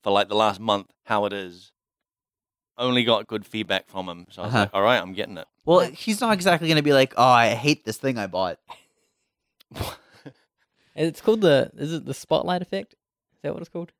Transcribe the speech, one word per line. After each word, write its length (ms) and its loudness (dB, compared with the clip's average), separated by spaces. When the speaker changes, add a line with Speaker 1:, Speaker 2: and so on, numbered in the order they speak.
Speaker 1:
for, 80 -2
like, 180 2
the 60 -6
last 240 2
month 300 -2
how 220 0
it 60 -6
is. 380 -14
Only 280 0
got 240 2
good 180 -6
feedback 420 -4
from 200 -10
him. 220 -14
So 120 -16
I 40 -8
was 80 -6
Speaker 2:
Uh-huh. 100 4
Speaker 1:
like, 100 -4
"All 80 2
right, 180 4
I'm 120 -10
getting 260 -10
it." 80 -16
Speaker 2:
Well, 160 4
he's 400 -4
not 140 0
exactly 340 0
gonna 140 2
be 100 2
like, 240 4
"Oh, 80 4
I 300 6
hate 300 -2
this 140 -8
thing 200 -4
I 80 -6
bought." 320 -4
Speaker 1:
<laughs> 60 -16
Speaker 3:
It's 260 -4
called 220 2
the, 340 4
is 160 -8
it 140 -8
the 80 -8
spotlight 460 -2
effect? 340 -10
Is 480 -20
that 100 -6
what 80 -10
it's 80 -16
called? 320 -14